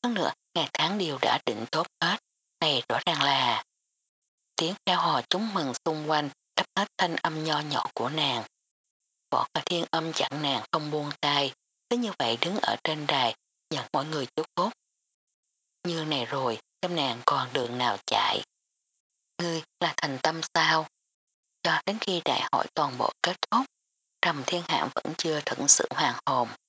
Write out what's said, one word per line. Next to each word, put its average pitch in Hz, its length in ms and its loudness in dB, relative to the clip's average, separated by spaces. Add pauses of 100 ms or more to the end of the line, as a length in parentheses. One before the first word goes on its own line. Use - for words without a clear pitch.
Hơn 240 100 2
nữa, 151 180 2 (220)
ngày 160 180 0
tháng 175 260 0
đều 151 240 0
đã 127 240 4
định 110 260 -2
tốt 160 140 0 (140)
hết, 180 180 2 (420)
này 143 280 2
rõ 117 180 0
ràng 151 160 0
là 135 420 2 (920)
tiếng 165 180 0 (120)
reo 180 120 2
hò 160 240 2
chúc 185 180 -2 (120)
mừng 147 200 -2 (120)
xung 156 260 -2
quanh 147 200 2 (260)
đắp - 100 0 (100)
hết 202 120 0 (100)
thanh 170 180 0
âm 156 280 -2
nho 151 160 0
nhỏ 147 240 -2 (100)
của 123 140 -2
nàng. 139 360 0 (840)
Võ 127 240 2
Khả 156 120 -2
Thiên 170 240 -2
ôm 165 220 0
chặt - 160 0 (140)
nàng 139 300 0
không 151 180 -2
buông 147 200 -2 (100)
tay, 143 340 2 (360)
cứ 240 60 4
như 233 220 0
vậy 117 220 0
đứng 185 160 0
ở - 280 0
trên 151 220 -2
đài, 131 300 2 (340)
nhận 139 220 -4
mọi 135 120 0
người 151 220 -4 (100)
chúc 156 100 0 (100)
phúc. 196 160 2 (1120)
Như 165 200 -2
này 143 200 -2
rồi, 123 340 -2 (240)
xem 175 140 -2
nàng 123 300 -2
còn 131 260 2
đường 123 260 -2
nào 120 180 2 (100)
chạy. - 360 0 (960)
"Ngươi 165 240 -2 (180)
là 160 160 0
thành 135 260 -4
tâm 160 180 0 (140)
sao?" 160 320 4 (760)
Cho 160 240 2
đến 214 140 -2
khi 180 240 -2
đại - 280 0
hội - 220 2
toàn 135 240 0
bộ - 140 2 (100)
kết 175 140 0 (140)
thúc, 262 160 2 (560)
Trầm 156 240 0
Thiên 175 220 -2
Hạm - 260 0
vẫn - 240 -4
chưa 156 280 0
thật - 100 -2 (120)
sự - 220 8
hoàn - 360 0
hồn. 127 220 2 (200)